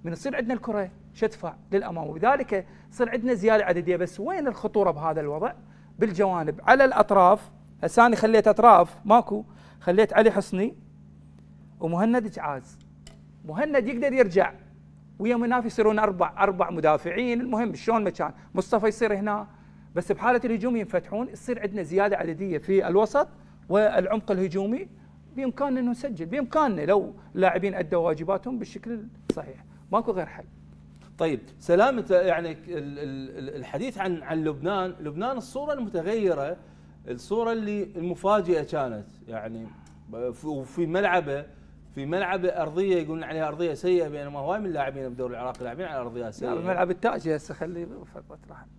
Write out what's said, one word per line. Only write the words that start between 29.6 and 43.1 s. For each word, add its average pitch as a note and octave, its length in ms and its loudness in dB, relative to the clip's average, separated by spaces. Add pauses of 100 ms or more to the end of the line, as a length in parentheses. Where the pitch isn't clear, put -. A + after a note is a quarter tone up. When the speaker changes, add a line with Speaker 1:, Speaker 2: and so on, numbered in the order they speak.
Speaker 1:
ماكو A3+ 200 0
غير F#3 140 -2
حل. - 200 -18 (720)
Speaker 2:
طيب، D#3 220 -2 (200)
سلام، A3+ 380 4
أنت G3+ 140 -4
يعني E3+ 400 2
ال-، D3+ 80 -14 (100)
ال-، C#3+ 800 -10
ال-، D3+ 60 -12
الحديث D#3 420 -8
عن، F3+ 260 -4
عن D#3 200 -4
لبنان، E3+ 460 -2 (100)
لبنان F3 380 -6
الصورة C#4 360 -6
المتغيرة، F#3 840 -2 (500)
الصورة G#3+ 440 -4
اللي G#3 320 -4
المفاجئة F3+ 800 0
كانت، B2 440 -6 (200)
يعني A2+ 400 -10 (420)
ب-، A#2+ 220 -6
ف-، C3 140 -14
وفي D3+ 400 -4
ملعبه، E3 600 0 (500)
في C#3 100 -8
ملعبه F3+ 440 -2
أرضية F3 460 -2
يقولون D#3+ 280 -4